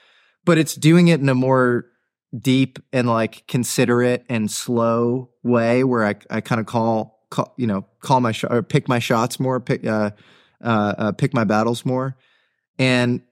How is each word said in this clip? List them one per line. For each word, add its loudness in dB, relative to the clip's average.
But 4
it's -2
doing 4
it 4
in 0
a 2
more 2
deep 0
and, 0
like, -2
considerate 0
and -2
slow -2
way 2
where 2
I, 0
I -4
kinda -2
call, -4
call, -6
you -4
know, -4
call 2
my 0
shot -6
or 0
pick -2
my 0
shots -2
more, -2
pick, -4
uh, 0
uh, 0
uh, -2
pick -2
my 0
battles 0
more. -4
And 0